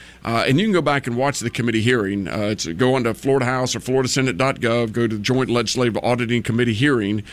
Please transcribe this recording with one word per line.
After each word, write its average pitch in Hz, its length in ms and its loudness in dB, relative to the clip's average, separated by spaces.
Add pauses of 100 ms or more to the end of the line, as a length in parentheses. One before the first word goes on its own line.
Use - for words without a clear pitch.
(240)
uh, 113 240 0
and 139 100 4
you 196 60 2
can 220 80 2
go 175 80 4
back 143 260 0
and 120 120 -2
watch 135 220 -2
the 117 100 -4
committee 113 320 0
hearing. 101 440 0
Uh, 104 260 -2
it's, - 140 -4
go 107 280 0
onto 117 180 0
Florida 135 320 0
House 127 320 -2
or 113 40 -6
florida 131 280 0
senate 131 300 0
dot 131 220 0
gov, 117 320 0
go 117 140 0
to 110 100 -2
the 104 60 -6
Joint 127 280 0
Legislative 120 520 0
Auditing 120 400 0
Committee 120 300 0
hearing, 107 500 0 (100)